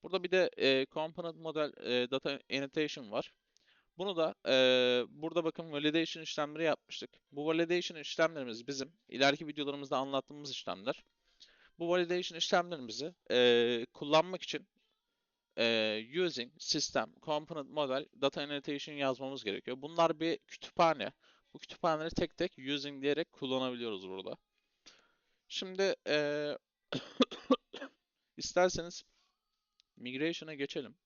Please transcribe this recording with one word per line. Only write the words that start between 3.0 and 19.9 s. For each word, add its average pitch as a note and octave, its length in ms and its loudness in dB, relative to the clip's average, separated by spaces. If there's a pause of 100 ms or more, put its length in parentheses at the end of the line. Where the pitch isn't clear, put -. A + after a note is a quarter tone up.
var. B2 220 -4 (640)
Bunu F#3+ 180 -4
da, D#3+ 180 2 (140)
e, B2+ 40 4 (560)
burada D#3+ 360 -2
bakın D#3+ 280 -4
validation D#3 500 0
işlemleri D3+ 420 -4
yapmıştık. - 460 -2 (220)
Bu C#3+ 140 -6
validation E3 520 0
işlemlerimiz C#3 680 -2
bizim C3+ 260 -6 (160)
ileriki C#3 380 4
videolarımızda C#3+ 520 -4
anlattığımız C#3 520 -4
işlemler. G2+ 540 -6 (760)
Bu E3+ 100 -4
validation F3 500 0
işlemlerimizi, D#3 760 -2 (160)
e, A#2+ 600 6
kullanmak E3 500 2
için, - 240 -8 (920)
e, A2+ 680 0
using, C3 340 -4
system, C3+ 640 -2
component D3+ 480 -6
model, C#3+ 360 -2 (140)
data C#3 220 0
annotation C#3+ 520 -6
yazmamız C3+ 500 -2
gerekiyor. A2+ 380 -4
Bunlar D#3+ 380 2